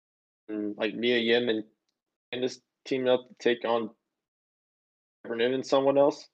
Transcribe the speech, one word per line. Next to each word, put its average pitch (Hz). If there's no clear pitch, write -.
and, 104
like, 107
Mia 120
Yim 117
and 110
Candice 127
teaming 131
up 123
to -
take 120
on 113
Piper 117
Niven, 127
someone 139
else. 147